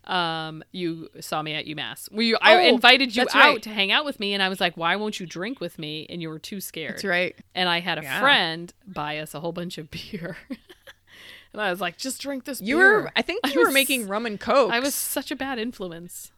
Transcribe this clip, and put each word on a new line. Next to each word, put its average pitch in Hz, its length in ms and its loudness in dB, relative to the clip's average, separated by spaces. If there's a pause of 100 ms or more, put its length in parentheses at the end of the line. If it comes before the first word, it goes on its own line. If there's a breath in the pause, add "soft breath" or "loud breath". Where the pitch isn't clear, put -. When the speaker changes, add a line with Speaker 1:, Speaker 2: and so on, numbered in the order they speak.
Speaker 1:
um, 160 580 -4 (100)
you 165 360 -6 (120)
saw 160 200 -4
me 151 120 -6
at 151 120 -6
UMass. 139 460 -10
We, 226 240 0
I 214 200 10
Speaker 2:
Oh, 240 180 6
Speaker 1:
invited 254 420 6
you 247 80 2
Speaker 2:
that's - 120 0
Speaker 1:
out 277 180 8
Speaker 2:
right. 214 100 -2
Speaker 1:
to 220 60 -12
hang 202 240 -2
out 294 100 2
with 285 160 -6
me, 202 140 -4
and 196 100 -2
I 190 60 2
was 190 120 -4
like, 175 160 0
"Why 170 200 0
won't 214 220 -6
you 185 60 -8
drink 190 340 -10
with 175 180 -10
me?" 151 320 -10
And 175 120 -8
you 160 80 -6
were 156 100 -12
too 196 220 -10
scared. 151 320 -8
Speaker 2:
That's - 100 -8
right. 180 320 0 (180)
Speaker 1:
And 180 140 0
I 170 140 0
had 170 180 -2
a 156 40 -10
Speaker 2:
Yeah. 143 180 -4
Speaker 1:
friend 175 520 2 (140)
buy 151 320 -6
us 151 140 -10
a 147 80 -10
whole 170 100 -4
bunch 175 260 -8
of 156 140 -14
<laughs> - 0 -
beer. - 460 -12 (1120 loud breath)
And 208 100 -8
I 202 80 -2
was 180 120 -4
like, 175 160 -6
"Just - 240 -8
drink 269 240 -6
this 277 160 -8
Speaker 2:
You 240 160 0
Speaker 1:
beer." 392 260 6
Speaker 2:
were, - 140 -8
I - 40 2
think 370 220 -4
Speaker 1:
I - 60 -2
Speaker 2:
you - 100 2
were - 60 8
Speaker 1:
was 277 80 2
Speaker 2:
making 262 340 2
rum 214 180 -4
and 208 140 -6
Coke. 233 320 4
Speaker 1:
I 233 80 0
was 262 160 -2
such - 360 -4
a 294 40 -4
bad 269 240 -6
influence. 180 800 -10